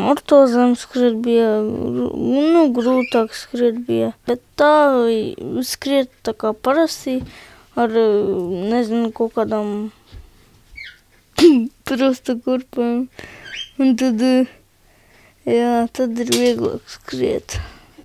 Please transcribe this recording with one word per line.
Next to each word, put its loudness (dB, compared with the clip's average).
ortozēm 4
skriet -2
bija, 2
gru-, -4
nu, 4
grūtāk 0
skriet -2
bija. -2
Bet -4
tā 2
skriet -2
tā -4
kā -4
parasti -2
ar, 0
nezinu, 0
kaut -4
kādām -4
<clears throat> 6
prosta -2
kurpēm. -4
Un 2
tad, 0
jā, 2
tad -4
ir -4
vieglāk 0
skriet. -6